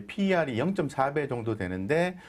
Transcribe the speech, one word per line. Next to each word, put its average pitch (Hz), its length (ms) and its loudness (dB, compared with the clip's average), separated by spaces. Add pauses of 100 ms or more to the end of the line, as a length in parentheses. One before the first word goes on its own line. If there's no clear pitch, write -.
피이알이 170 520 2
영점사 143 540 0
배 143 160 0
정도 117 280 -2
되는데 104 600 0 (120)